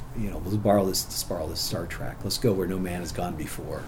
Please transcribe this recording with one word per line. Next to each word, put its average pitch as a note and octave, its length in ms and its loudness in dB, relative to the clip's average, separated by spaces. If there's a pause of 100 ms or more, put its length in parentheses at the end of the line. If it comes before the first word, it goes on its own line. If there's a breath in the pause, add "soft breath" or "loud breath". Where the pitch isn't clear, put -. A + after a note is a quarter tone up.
(160)
you G#2 140 -2
know, D#2+ 140 -6
let's G2 120 0
borrow G#2 280 6
this, F#2 200 2
let's - 200 -4
borrow E2 240 -2
this E2 120 -4
Star E2+ 260 -2
Trek. - 360 -4
Let's G2 160 0
go A#2 140 6
where F#2 140 2
no F#2+ 120 0
man F2+ 220 0
has F2 120 -4
gone F2 240 -2
before, D2+ 520 -6